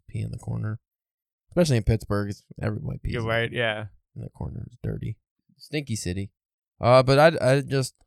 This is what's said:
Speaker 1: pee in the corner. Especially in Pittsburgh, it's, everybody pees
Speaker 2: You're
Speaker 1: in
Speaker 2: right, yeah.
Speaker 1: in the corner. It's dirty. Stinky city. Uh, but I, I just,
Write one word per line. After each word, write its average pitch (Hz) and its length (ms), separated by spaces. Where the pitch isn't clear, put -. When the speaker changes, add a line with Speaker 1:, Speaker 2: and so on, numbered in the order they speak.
Speaker 1:
pee - 140
in 110 100
the 113 60
corner. 110 420
Especially 151 280
in 113 60
Pittsburgh, 101 460
it's, - 140
everybody - 420
pees - 100
Speaker 2:
You're 120 100
Speaker 1:
in 113 40
Speaker 2:
right, 117 240
yeah. 110 340
Speaker 1:
in 120 60
the - 80
corner. - 380
It's - 140
dirty. - 360
Stinky 139 380
city. 98 360
Uh, 127 220
but 135 160
I, 147 380
I 139 40
just, 131 320